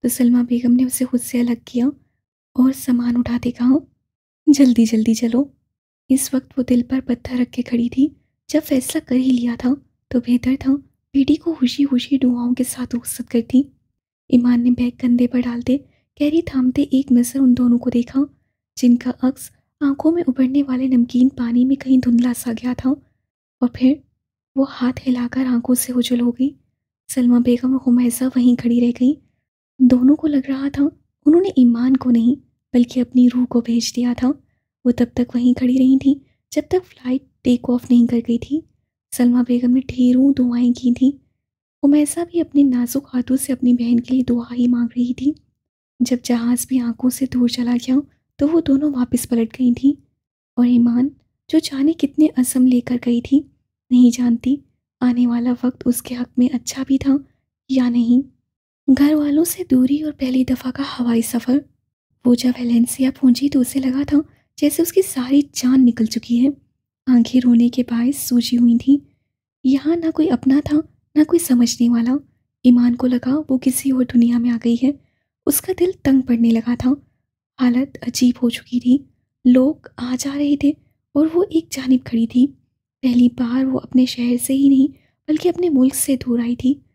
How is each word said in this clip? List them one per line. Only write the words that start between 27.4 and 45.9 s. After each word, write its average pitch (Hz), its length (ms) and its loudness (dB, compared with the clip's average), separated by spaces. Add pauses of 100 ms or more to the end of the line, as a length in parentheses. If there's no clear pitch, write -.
और 262 140 -2
हुमैसा 247 400 0
वहीं 247 280 2
खड़ी 240 240 0
रह 240 120 2
गईं। 254 240 0 (720)
दोनों 254 280 4
को 320 120 -4
लग 285 220 -2
रहा 269 200 -4
था 277 220 -2 (340)
उन्होंने 349 320 4
ईमान 247 380 4
को 254 160 -2
नहीं, 240 260 2 (360)
बल्कि 247 260 0
अपनी 247 280 2
रूह 247 180 0
को 240 160 0
भेज 233 340 -4
दिया 240 180 -2
था। 247 140 -2 (580)
वो 247 60 2
तब 240 240 -2
तक 240 200 -2
वहीं 247 180 2
खड़ी 254 240 0
रही 262 200 4
थी, 277 240 0 (320)
जब 302 180 -2
तक 370 120 0
flight 254 380 -8 (220)
take 240 260 -2
off 247 220 -2
नहीं 240 160 4
कर 240 120 -2
गई 233 180 -4
थी। 294 260 -6 (480)
सलमा 247 320 2
बेगम 247 280 0
ने 254 80 2
ढेरों 254 540 2
दुआएं 240 400 0
की 240 180 -2
थीं। 262 220 0 (720)
हुमैसा 294 400 2
भी 339 160 -4
अपने 285 240 0
नाजुक 247 440 -2
हाथों 254 280 -4
से 269 180 -4
अपनी 247 200 0
बहन 240 260 0
के 247 140 -6
लिए 262 100 0
दुआ 240 300 -4
ही 240 140 0
मांग 240 220 0
रही 247 240 -4
थी। 277 220 -4 (680)